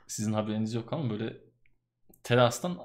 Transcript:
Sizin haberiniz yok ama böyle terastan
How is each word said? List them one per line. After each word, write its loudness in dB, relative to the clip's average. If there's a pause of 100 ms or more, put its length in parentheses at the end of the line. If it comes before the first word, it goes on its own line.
Sizin -2
haberiniz 0
yok -6
ama -2
böyle -6 (840)
terastan 2